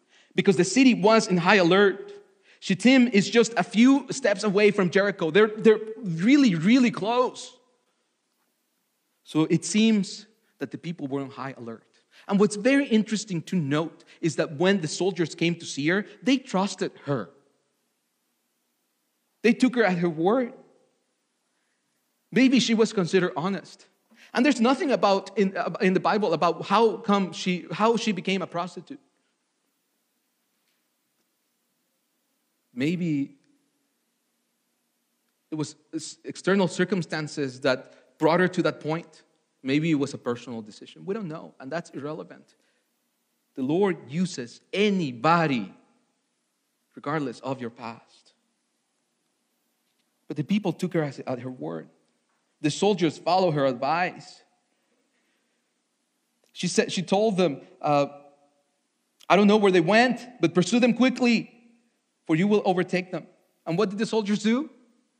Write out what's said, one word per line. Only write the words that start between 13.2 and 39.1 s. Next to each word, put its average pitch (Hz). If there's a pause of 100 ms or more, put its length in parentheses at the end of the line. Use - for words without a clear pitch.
to -
note 156 (180)
is -
that 156
when 185
the 156
soldiers 170
came 170
to 170
see 139
her, 202 (180)
they 262
trusted 196 (120)
her. 123 (2250)
They 233
took 247
her 214
at 185
her 175
word. 196 (1800)
Maybe 254
she 233
was 214
considered 180
honest. 175 (480)
And 240
there's 254
nothing 269
about 196
in, 190 (260)
in 190
the 180
Bible 170
about 165
how 214
come 196
she, 180
how 220
she 220
became 185
a 156
prostitute. 175 (3750)
Maybe 151 (2250)
it 160
was 151 (180)
s-, -
external 180
circumstances 156
that 131 (260)
brought 156
her 185
to 175
that 156
point. 160 (400)